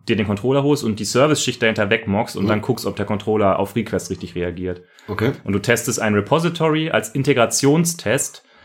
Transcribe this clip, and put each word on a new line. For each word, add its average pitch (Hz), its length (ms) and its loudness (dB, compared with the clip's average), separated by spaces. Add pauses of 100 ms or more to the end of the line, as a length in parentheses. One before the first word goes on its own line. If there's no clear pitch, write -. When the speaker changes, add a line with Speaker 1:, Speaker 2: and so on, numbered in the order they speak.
Speaker 1:
dir 113 80 2
den 101 140 2
Controller 123 340 0
holst 143 220 2
und 110 160 -2
die 107 40 -6
Service-Schicht 135 560 2
dahinter 110 300 2
wegmockst 107 460 0
und 98 80 -2
Speaker 2:
Mhm. 98 60 2
Speaker 1:
dann 104 100 2
guckst, 113 260 -4
ob 98 80 -4
der 101 120 -4
Controller 104 520 2
auf 98 160 -4
Request 101 360 -4
richtig 90 260 -10
reagiert. 90 460 -6 (260)
Speaker 2:
Okay. 107 240 -2 (100)
Speaker 1:
Und 98 120 -4
du 101 40 0
testest 117 420 0
ein 107 140 0
Repository 160 760 0
als - 180 0
Integrationstest, 139 1400 0 (200)